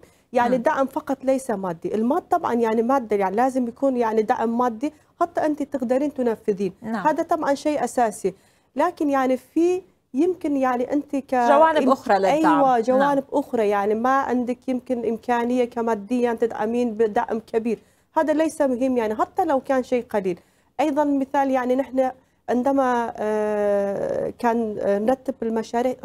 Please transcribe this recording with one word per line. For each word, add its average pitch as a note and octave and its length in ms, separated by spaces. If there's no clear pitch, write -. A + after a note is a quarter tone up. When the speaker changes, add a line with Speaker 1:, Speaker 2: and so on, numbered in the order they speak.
Speaker 1:
يعني A#3+ 160
Speaker 2:
مم. B3+ 60
Speaker 1:
الدعم C4+ 300
فقط C#4 400
ليس C4 260
مادي. F#3 440
الماد A#3+ 260
طبعًا - 320
يعني A#3 280
مادة، A#3 340
يعني F#3+ 200
لازم B3+ 320
يكون B3+ 300
يعني A3 240
دعم A3+ 360
مادي B3 360
حتى E4+ 240
أنت D4 180
تقدرين C4+ 500
تنفذين. G#3+ 680
Speaker 2:
نعم. A3 260
Speaker 1:
هذا D#4 160
طبعًا D#4 300
شيء D4 300
أساسي. A3 500
لكن D#4+ 340
يعني C4 280
في F4+ 440
يمكن D#4 440
يعني B3 360
أنت C#4+ 220
ك-، C4 200
Speaker 2:
جوانب D4 520
Speaker 1:
إم-، B3+ 40
Speaker 2:
أخرى A#3+ 240
للدعم. G3 200
Speaker 1:
أيوة، C#4+ 360
Speaker 2:
نعم. A#3+ 100
Speaker 1:
جوانب C4+ 420
أخرى. A#3+ 360
يعني G#3 260
ما A#3 140
عندك B3 480
يمكن B3 360
إمكانية A#3+ 600
كماديا A#3 680
تدعمين A3+ 600
بدعم A3+ 460
كبير. A3+ 260
هذا D#4 160
ليس D#4 280
مهم C4 360
يعني G#3+ 180
حتى F4+ 300
لو C#4+ 140
كان C4 240
شيء B3 260
قليل. F#3+ 300
أيضًا D4 240
مثال C#4 480
يعني B3+ 240
نحن B3+ 360
عندما، B3 680
آه، G#3 1200
كان، A3+ 400
آه، G3+ 200
نرتب B3+ 340
المشاريع A3+ 600